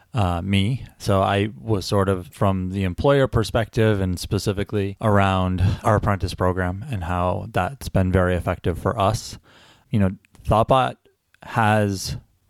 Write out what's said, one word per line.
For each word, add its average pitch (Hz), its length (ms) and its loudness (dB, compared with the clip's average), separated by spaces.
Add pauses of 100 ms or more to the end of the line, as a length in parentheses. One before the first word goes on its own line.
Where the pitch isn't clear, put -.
(140)
uh, 87 260 0
me. 98 460 0 (100)
So 98 240 0
I 101 300 2 (100)
was 110 240 -2
sort 98 240 2
of 90 200 -2
from 95 420 -2
the 98 140 -2
employer 135 440 2
perspective, 110 720 0
and 92 180 -2
specifically 98 840 -4
around 95 600 2 (220)
our 107 120 4
apprentice 95 360 -2
program 92 580 -2
and 101 140 -6
how 90 480 -2
that's 110 380 -4
been 92 200 2
very 90 240 4
effective 85 440 -2
for 98 200 -2
us. 101 400 -2 (520)
You 113 80 0
know, 95 120 2 (340)
Thoughtbot 123 520 2 (460)
has 107 720 0 (340)